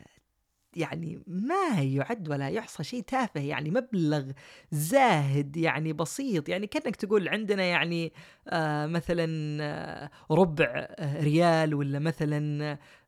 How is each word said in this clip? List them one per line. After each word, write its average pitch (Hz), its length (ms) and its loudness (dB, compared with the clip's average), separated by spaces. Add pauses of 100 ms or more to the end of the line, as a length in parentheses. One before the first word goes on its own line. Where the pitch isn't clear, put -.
(760)
يعني 160 500 -6
ما 247 560 0
يعد 139 460 -2
ولا 143 200 -2
يحصى، 180 360 -6
شيء 247 180 -6
تافه، 247 380 -2
يعني 143 300 -4
مبلغ 170 540 0 (480)
زاهد، 151 840 4
يعني 156 360 0
بسيط، 165 560 -2
يعني 190 180 -2
كأنك 262 300 -2
تقول 196 320 2
عندنا 196 340 0
يعني، 170 500 0 (360)
آه، 151 380 0
مثلا، 160 760 -2
آه، 147 480 -8 (200)
ربع، 156 600 4
آه، 147 320 -4
ريال، 160 520 4
ولا 143 240 0
مثلا، 147 800 -2 (280)